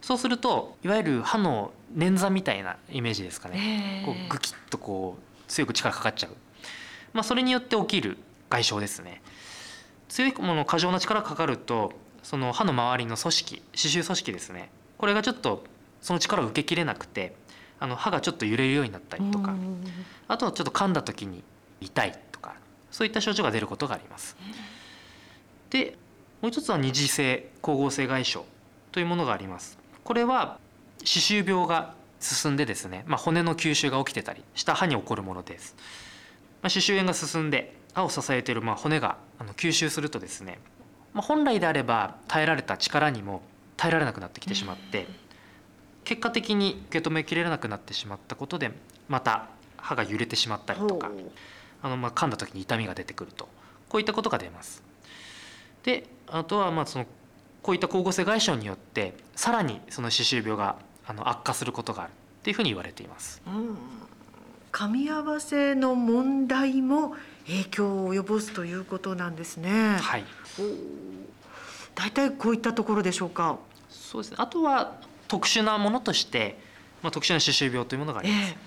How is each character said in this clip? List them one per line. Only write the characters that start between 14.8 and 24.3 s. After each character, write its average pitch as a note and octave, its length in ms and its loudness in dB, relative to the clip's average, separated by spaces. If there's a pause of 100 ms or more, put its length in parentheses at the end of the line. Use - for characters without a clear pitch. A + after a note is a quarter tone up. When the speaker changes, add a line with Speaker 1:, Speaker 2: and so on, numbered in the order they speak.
Speaker 1:
こ - 80 0
れ G#3 80 4
が G#3+ 80 2
ち B3+ 80 0
ょ - 20 -2
っ A#3+ 40 -4
と - 280 -2 (380)
そ - 100 -2
の F3 60 2
力 F3+ 240 2
を A#2 40 2
受 B2+ 160 0
け - 20 0
き E3+ 120 0
れ E3+ 80 2
な A#2+ 100 0
く - 140 -12
て、 - 260 -6 (460)
あ C#3 60 -2
の、 B2 100 -2
歯 G#3+ 140 0
が E3 100 2
ち - 80 0
ょ - 40 0
っ - 20 -2
と - 100 -2
揺 G#2+ 140 2
れ C3 80 4
る C3+ 80 4
よ C#3+ 80 4
う - 20 2
に G#2+ 80 -4
な F#2 60 -10
っ - 20 -12
た - 160 -12
り G3 140 0
と G#3 80 0
か、 G3 140 0
Speaker 2:
う - 20 -2
ん。 F#3 300 -6 (440)
Speaker 1:
あ A3 80 0
と A#3 100 0
は F#3+ 60 0
ち - 80 -4
ょ - 20 0
っ - 20 0
と E3 60 -4
噛 - 180 2
ん F#3 40 4
だ D3+ 100 4
時 - 240 -8
に F2+ 160 -10 (380)
痛 G2+ 240 0
い F#2 140 -6 (120)
と - 100 -16
か、 - 140 -12 (360)
そ - 140 0
う - 20 2
い G#3+ 40 2
っ - 20 -12
た A3 80 0
症 G#3 120 0
状 G#3+ 100 2
が C#3+ 80 4
出 A2 80 2
る G#2 80 -2
こ - 100 -6
と D3 120 -2
が A#2+ 60 -2
あ - 40 -6
り - 100 -12
ま - 100 -18
す。 - 220 -12